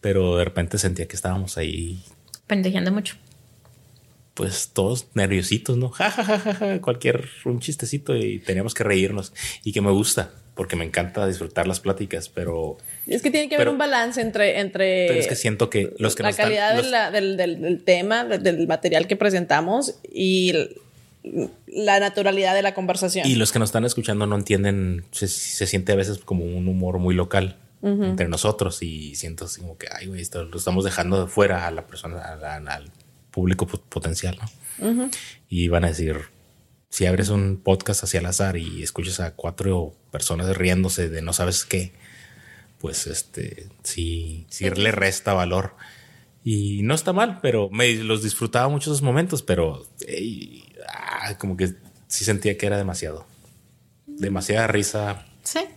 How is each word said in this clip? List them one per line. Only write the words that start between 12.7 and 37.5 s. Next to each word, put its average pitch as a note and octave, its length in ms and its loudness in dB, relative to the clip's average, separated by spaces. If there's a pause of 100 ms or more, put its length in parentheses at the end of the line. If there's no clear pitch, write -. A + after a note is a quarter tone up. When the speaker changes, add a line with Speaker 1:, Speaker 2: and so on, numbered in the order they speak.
Speaker 3:
Es - 160 -2
que D4 80 2
tiene D4+ 180 0
que C#4 80 -4
haber C#4+ 100 4
Speaker 1:
pero D4 80 2
Speaker 3:
un C#4 40 -2
balance B3+ 440 0
entre, G#3 380 2
entre F#3+ 480 2
Speaker 1:
pero E3 120 4
es - 80 4
que C3 80 0
siento A2+ 340 2
que G2+ 300 0
los A2 160 2
que - 80 -4
Speaker 3:
la G#3 60 4
Speaker 1:
nos G#3 40 -2
están, G#3 140 2
Speaker 3:
calidad G#3+ 280 4
de A#3+ 60 2
Speaker 1:
los C4 100 0
Speaker 3:
la, G#3+ 200 2
del, G3 260 0
del, F3 240 0
del E3 220 0
tema, G3 420 4
de-, G#3+ 140 0
del E3+ 280 2
material E3 380 2
que G3 100 0
presentamos F#3+ 800 2 (160)
y F#3 380 2
l-, - 1000 -4 (180)
la G3+ 320 4
naturalidad G3 560 2
de G3 80 4
la F#3+ 100 2
conversación. F#3 540 0
Speaker 1:
Y C3 80 6
los A2 160 4
que - 80 2
nos A2 100 2
están A2+ 160 2
escuchando A2 400 0
no G#2 100 2
entienden, G2 760 2
se, - 160 -4
se - 400 -4
siente F#2+ 240 0
a G2 40 6
veces G2 220 0
como F2+ 260 -2
un F2+ 240 -2
humor F#2 300 0
muy F2+ 160 2
local. F#2 440 0 (260)
Speaker 3:
Ujú. G3+ 220 2
Speaker 1:
entre F#2+ 240 0
nosotros F#2+ 520 0
y D#2 340 -10
siento D#2+ 300 -10
así - 160 -12
como E2+ 160 -14
que, - 140 -14
"Ay, - 160 -12
güey, F#2 140 -10
esto E2+ 240 -8
lo E2 120 -12
estamos F#2 280 0
dejando F#2 380 2
de F2+ 60 -4
fuera F#2 380 4
a E2+ 40 -4
la D#2+ 140 -8
persona, E2 360 -12
a D#2+ 160 -12
la, D#2 180 -8 (180)
al D2+ 160 -12 (400)
público F2+ 380 2
po-, - 140 -8
potencial", E2+ 560 -4 (420)
¿no? G#3+ 100 -2
Speaker 3:
Ujú. B3 200 0 (400)
Speaker 1:
Y F2 180 0
van E2+ 160 4
a F2 60 4
decir, D#2+ 280 -2 (720)
si - 160 -2
abres F#2 240 2
un G2 340 0